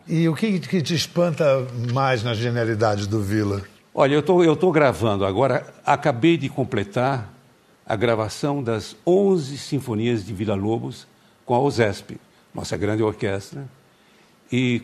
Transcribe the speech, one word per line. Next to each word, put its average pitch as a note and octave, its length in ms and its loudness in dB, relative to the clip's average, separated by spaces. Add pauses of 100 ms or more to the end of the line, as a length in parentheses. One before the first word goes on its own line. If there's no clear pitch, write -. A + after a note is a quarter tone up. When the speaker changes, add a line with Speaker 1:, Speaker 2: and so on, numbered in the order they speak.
Speaker 1:
é. E3 60 -4
Speaker 2:
E E3 160 2
o D#3 60 -2
que, G3+ 240 0
que E3+ 220 -2
te C3+ 120 -2
espanta D3+ 720 0 (280)
mais C3 300 2
na A#2+ 100 -2
genialidade A2 760 0
do G#2+ 140 0
Vila? G2+ 400 0 (320)
Speaker 1:
Olha, C#3+ 200 4
eu D3 100 4
tô, F3 200 4
eu D#3+ 120 6
tô F3+ 160 2
gravando A2 540 2
agora, B2 400 0 (200)
acabei D3 520 2
de C3+ 100 -4
completar B2 840 -4 (520)
a - 100 -2
gravação A#2 680 -2
das A2 320 -4 (100)
onze F3 520 2
sinfonias A#2 680 -2
de G#2 100 -10
Villa-Lobos G#2+ 760 -4 (380)
com B2+ 80 -2
a A#2+ 60 2
osesp, A2+ 580 0 (360)
nossa - 240 -6
grande G#2 260 0
orquestra. G#2+ 600 -4 (880)
E B2 320 0